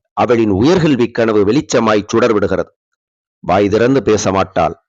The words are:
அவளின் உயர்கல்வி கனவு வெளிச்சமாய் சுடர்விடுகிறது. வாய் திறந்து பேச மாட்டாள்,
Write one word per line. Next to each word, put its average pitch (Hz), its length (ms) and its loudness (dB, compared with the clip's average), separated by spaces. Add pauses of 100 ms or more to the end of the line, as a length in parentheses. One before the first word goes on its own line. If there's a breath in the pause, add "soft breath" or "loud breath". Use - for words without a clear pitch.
(140)
அவளின் 110 380 0
உயர்கல்வி 127 600 0
கனவு 110 320 0
வெளிச்சமாய் 110 720 0
சுடர்விடுகிறது. 110 580 0 (680)
வாய் 98 300 0
திறந்து 117 340 0
பேச 101 280 0
மாட்டாள், 92 440 -2 (140)